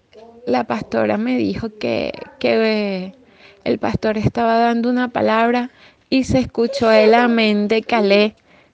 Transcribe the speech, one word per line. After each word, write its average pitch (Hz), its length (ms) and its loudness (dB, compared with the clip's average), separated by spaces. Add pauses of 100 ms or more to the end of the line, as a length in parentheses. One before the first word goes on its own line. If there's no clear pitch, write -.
(460)
la 240 180 -2
pastora 220 540 -2
me 254 180 -2
dijo 214 320 -4 (100)
que, - 340 -4 (280)
que, 214 640 -2
eh, 190 100 -16 (480)
el 233 160 -2
pastor 220 400 -4
estaba 226 400 0
dando 233 320 0
una 247 180 -2
palabra 233 640 0 (380)
y 262 160 0
se 262 140 0
escuchó 233 520 0
el 220 240 6
amén 220 540 2
de 220 140 0
Calé. 208 520 2 (400)